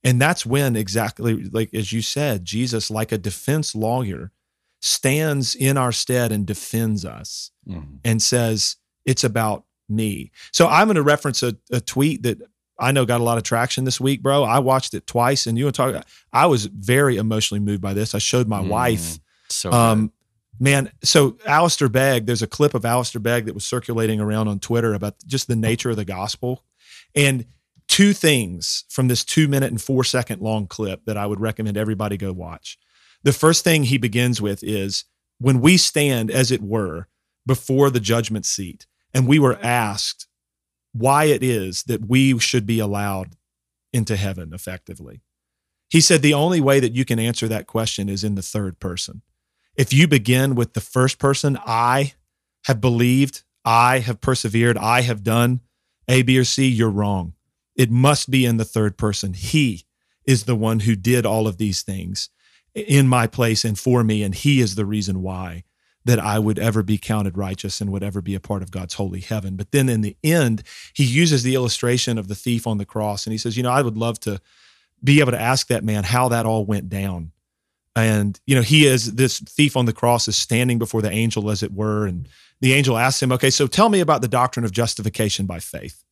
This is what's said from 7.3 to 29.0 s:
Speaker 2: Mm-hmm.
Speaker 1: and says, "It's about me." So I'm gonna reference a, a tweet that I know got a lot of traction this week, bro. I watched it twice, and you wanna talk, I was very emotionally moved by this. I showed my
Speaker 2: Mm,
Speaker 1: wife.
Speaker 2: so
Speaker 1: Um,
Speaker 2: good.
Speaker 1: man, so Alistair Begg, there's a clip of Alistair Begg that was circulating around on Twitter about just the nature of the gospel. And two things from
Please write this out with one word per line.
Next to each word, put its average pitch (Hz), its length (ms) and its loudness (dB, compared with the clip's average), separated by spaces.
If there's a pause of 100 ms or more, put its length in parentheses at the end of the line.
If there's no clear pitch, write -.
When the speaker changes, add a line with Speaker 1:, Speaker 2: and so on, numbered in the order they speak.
Speaker 2:
Mm-hmm. 76 380 -14
Speaker 1:
and 113 160 2
says, 113 560 0 (280)
"It's 135 200 0
about 110 400 -2 (240)
me." 107 420 -4 (220)
So 165 140 0
I'm 170 200 4
gonna 185 140 2
reference 143 420 0
a, 117 140 -4 (120)
a 123 120 -2
tweet 139 420 -2
that 117 140 -2 (420)
I 127 140 0
know 131 120 2
got 120 140 0
a 117 60 0
lot 117 120 0
of 110 60 -4
traction 123 400 -2
this 127 160 -4
week, 135 220 -2
bro. 139 220 2
I 120 160 2
watched 131 340 0
it 101 120 -10
twice, 123 420 0
and 113 100 -2
you 131 80 -2
wanna 139 80 -2
talk, 131 320 -2 (260)
I 131 140 4
was 123 220 2
very 123 500 2
emotionally 110 420 -2
moved 104 220 -2
by 98 120 -6
this. 104 220 -4
I 104 40 -2
showed 123 280 0
my 104 140 -2
Speaker 2:
Mm, 95 80 -4
Speaker 1:
wife. 104 500 -2 (300)
Speaker 2:
so - 240 -4
Speaker 1:
Um, 117 260 6 (600)
Speaker 2:
good. 123 40 0
Speaker 1:
man, 139 280 2 (120)
so 139 420 4
Alistair 151 440 2
Begg, 127 360 2
there's 113 160 -2
a 110 60 -2
clip 147 260 2
of 117 120 -2
Alistair 120 340 -2
Begg 117 280 -2
that 110 60 -8
was 101 120 -10
circulating 113 560 -2
around 107 260 0
on 101 120 -4
Twitter 117 340 0
about 101 220 -6 (100)
just 131 240 -6
the 120 80 0
nature 110 320 -2
of 113 80 -4
the 107 80 -6
gospel. 104 580 -8 (500)
And 135 320 2 (440)
two 202 240 6
things 107 760 0
from 127 220 0